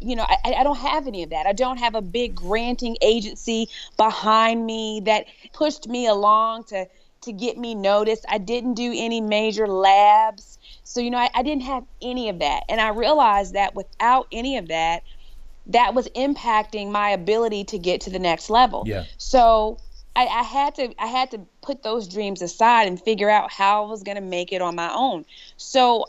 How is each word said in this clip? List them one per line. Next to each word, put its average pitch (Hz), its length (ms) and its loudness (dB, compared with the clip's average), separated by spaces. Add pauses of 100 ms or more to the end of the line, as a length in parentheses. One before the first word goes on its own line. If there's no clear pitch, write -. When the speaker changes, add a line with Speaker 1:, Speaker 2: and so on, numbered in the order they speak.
Speaker 1:
you 240 140 -6
know, 226 80 -2
I, 190 220 2
I 240 180 2
don't 285 160 0
have 277 300 -4
any 190 160 -8
of 156 60 -12
that. 156 160 -4
I 202 60 2
don't 254 260 -2
have 233 180 -2
a 220 40 -4
big 220 360 -4
granting 233 640 -4
agency 220 680 0 (280)
behind 220 680 2
me 220 420 -6
that 214 200 0 (260)
pushed 302 360 -2
me 240 180 -4
along 220 600 2
to, 185 200 -6 (360)
to 240 100 -12
get 214 260 -6
me 233 160 -6
noticed. 208 540 2
I 214 100 0
didn't 233 360 -4
do 240 220 -4
any 233 240 -2
major 214 460 0
labs. 202 920 4 (260)
So, - 160 -8
you 240 100 -2
know, 247 80 -2
I, 240 160 0
I 254 80 0
didn't 277 220 -2
have 254 180 -6 (180)
any 247 280 -6
of 180 100 -6
that. 143 300 -2
And 226 120 -2
I 214 100 0
realized 214 640 2
that 196 200 -2
without 233 560 0
any 254 260 -6
of 175 120 -8
that, 165 340 -2 (640)
that 226 280 4
was 247 160 0
impacting 214 840 -2
my 208 180 2
ability 202 540 0
to 208 140 -8
get 175 240 -2
to 196 80 -12
the 185 100 -4
next 170 300 -2
level. 226 360 4
Speaker 2:
Yeah. 98 180 -4 (140)
Speaker 1:
So 226 600 4 (380)
I, 247 100 4
I 233 160 -2
had 277 340 -2
to, 254 220 -6
I 214 80 -6
had 254 260 -2
to 214 80 -10 (200)
put - 220 -8
those 220 260 -4
dreams 196 320 -6
aside 226 480 4
and 180 120 -6
figure 208 280 0
out 214 240 4
how 202 320 2
I 208 60 -10
was 214 120 -10
gonna 202 200 -8
make 180 300 -6
it 180 100 -2
on 175 120 -2
my 170 180 -4
own. 220 340 -2 (320)
So 240 500 2